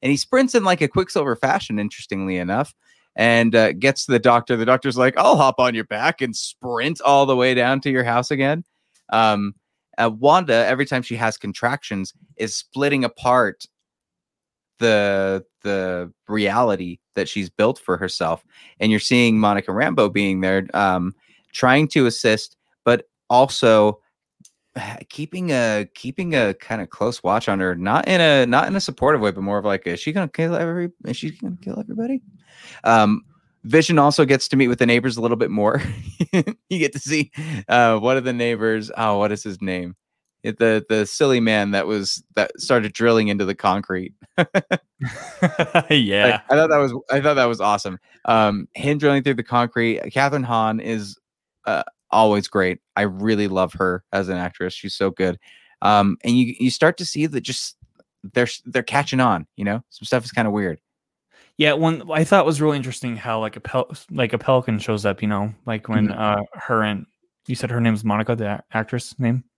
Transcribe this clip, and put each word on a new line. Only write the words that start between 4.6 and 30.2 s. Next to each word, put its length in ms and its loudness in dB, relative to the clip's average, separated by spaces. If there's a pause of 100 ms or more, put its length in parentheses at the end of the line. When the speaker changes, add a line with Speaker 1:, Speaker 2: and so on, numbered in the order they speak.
Speaker 1:
Doctor's 320 0
like, 200 2
"I'll 200 6
hop 220 4
on 140 2
your 120 -4
back 360 -2
and 140 -6
sprint 640 -6
all 240 4
the 120 2
way 180 2
down 260 2
to 80 -4
your 140 0
house 280 -2
again." 320 -2 (480)
Um, 440 0 (440)
uh, 120 2
Wanda, 420 2 (140)
every 180 -2
time 160 -4
she 140 -8
has 240 -4
contractions, 760 -6 (220)
is 200 -8
splitting 480 -2
apart 640 0 (1120)
the, 640 0 (200)
the 480 -4 (160)
reality 720 0 (160)
that 120 -2
she's 220 -6
built 300 0
for 180 -4
herself. 460 -4 (360)
And 120 2
you're 80 2
seeing 400 2
Monica 320 0
Rambeau 420 0
being 280 0
there, 340 0
um, 400 0 (360)
trying 380 4
to 160 2
assist, 500 -2 (300)
but 220 2 (220)
also 680 4 (760)
<sighs> 340 -14
keeping 420 -6
a, 440 0
keeping 400 -6
a 180 2
kinda 320 -8
close 380 -6
watch 260 0
on 100 0
her, 160 0
not 320 -2
in 140 2
a, 240 4
not 220 2
in 80 -4
a 60 -2
supportive 400 0
way, 100 0
but 100 -8
more 160 -2
of 80 -4
like, 220 -2
"Is 120 -6
she 120 -6
gonna 160 -2